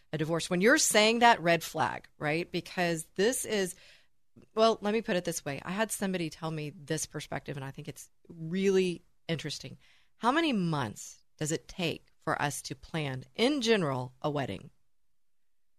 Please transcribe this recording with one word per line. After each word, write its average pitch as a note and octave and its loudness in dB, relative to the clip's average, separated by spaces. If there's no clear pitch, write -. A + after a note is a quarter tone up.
a D#3 -2
divorce?" D#3+ 0
When F3+ 2
you're C4+ 8
saying A3 6
that, A#3 8
red E3+ 4
flag, A#2 -2
right? D3+ -2
Because E3+ -2
this A#3 0
is, F#3+ -2
well, A3 4
let G#3 -2
me A3+ 0
put G3+ 0
it F3+ -2
this - -4
way. C#3+ -6
I - -8
had G#3+ -2
somebody F3+ -2
tell D#3+ -8
me D3+ -6
this D3+ -6
perspective, D3 -10
and C3+ -8
I C3+ -10
think D3 -14
it's - -16
really F3+ 0
interesting. C#3+ -6
How A#3+ 0
many D#4 2
months D#3 -4
does D3+ -4
it - -6
take - -6
for - -2
us C#3+ -4
to - -10
plan, C#3 -8
in C#4 2
general, D#3 0
a D#3 -2
wedding? C3 -6